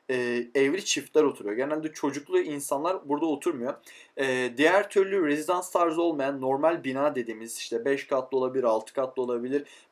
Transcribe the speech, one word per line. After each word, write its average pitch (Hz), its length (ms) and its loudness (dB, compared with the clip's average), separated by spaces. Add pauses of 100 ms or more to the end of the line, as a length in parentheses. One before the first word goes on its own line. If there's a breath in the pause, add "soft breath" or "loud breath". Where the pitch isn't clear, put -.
e, 131 60 2 (400)
evli 143 300 2
çiftler - 380 2
oturuyor. 107 320 0
Genelde 156 380 -2
çocuklu 147 460 -2
insanlar 151 680 -2
burada 147 160 0
oturmuyor. 143 480 -2 (440 loud breath)
E, 127 400 0
diğer 180 320 4
türlü 190 380 2
rezidans 156 440 0
tarzı 170 300 2
olmayan 139 400 0
normal 139 420 2
bina 135 320 0
dediğimiz 113 420 -8
işte 117 280 -4
beş 139 220 0
katlı 131 300 -2
olabilir, 127 260 0
altı 113 300 0
katlı 131 280 -2
olabilir. 123 420 -2 (280 loud breath)